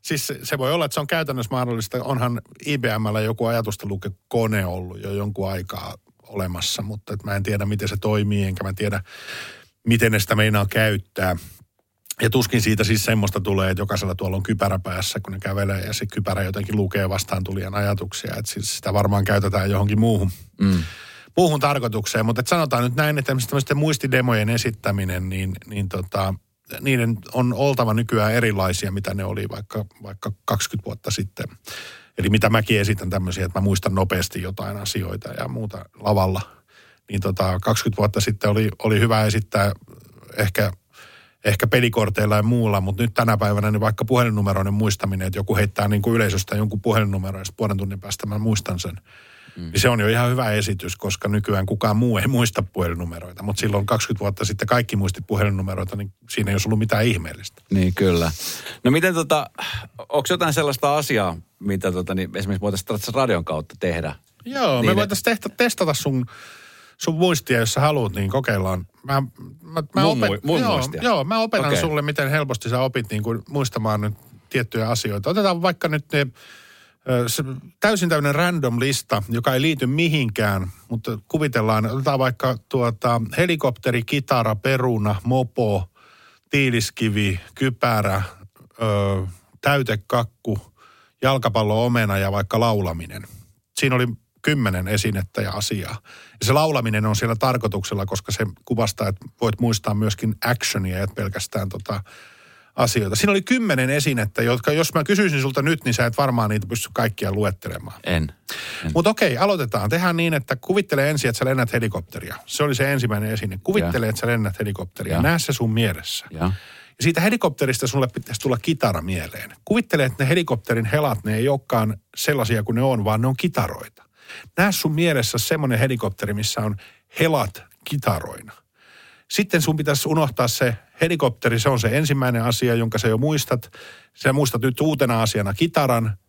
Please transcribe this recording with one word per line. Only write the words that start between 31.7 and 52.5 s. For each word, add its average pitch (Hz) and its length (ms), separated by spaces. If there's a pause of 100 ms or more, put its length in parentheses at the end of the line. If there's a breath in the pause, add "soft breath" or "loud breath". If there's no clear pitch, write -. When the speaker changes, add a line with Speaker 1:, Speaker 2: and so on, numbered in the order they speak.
Speaker 1:
Eli 92 120
mitä 107 200
mäkin 110 300
esitän 101 300
tämmöisiä, 92 360
että 87 140
mä 95 40
muistan 95 320
nopeasti 90 460
jotain 98 360
asioita 101 520
ja - 180
muuta 110 380 (140)
lavalla. 98 420 (680 loud breath)
Niin 101 120
tota, 92 400
kaksikymmentä 113 360
vuotta 104 240
sitten 104 280
oli, 107 200 (140)
oli 107 160
hyvä 110 260
esittää 104 460 (640)
ehkä, 98 340 (760 loud breath)
ehkä 104 220
pelikorteilla 110 680
ja 104 80
muulla, 110 380
mut 98 160
nyt 117 160
tänä 117 240
päivänä 104 340
niin 107 100
vaikka 107 240
puhelinnumeroiden 104 680
muistaminen, 98 540
että 95 120
joku 98 160
heittää 101 320
niinku 104 280
yleisöstä 98 400
jonkun 107 260
puhelinnumero 98 580
ja 98 60
sit - 120
puolen 104 200
tunnin 98 220
päästä 98 280
mä 104 120
muistan 104 400
sen. 90 160 (600 loud breath)
Mm. 90 60
Niin 85 180
se 123 80
on 120 100
jo 104 80
ihan 120 220
hyvä 123 220
esitys, 104 440
koska - 340
nykyään 104 360
kukaan 107 320
muu 117 200
ei 101 100
muista 120 360